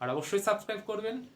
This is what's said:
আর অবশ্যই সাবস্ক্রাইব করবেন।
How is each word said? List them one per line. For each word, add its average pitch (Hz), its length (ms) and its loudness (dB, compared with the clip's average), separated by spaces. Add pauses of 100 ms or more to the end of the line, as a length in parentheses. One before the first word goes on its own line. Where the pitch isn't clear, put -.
আর 123 100 0
অবশ্যই 151 380 2
সাবস্ক্রাইব 208 320 0 (100)
করবেন। 220 340 -2 (120)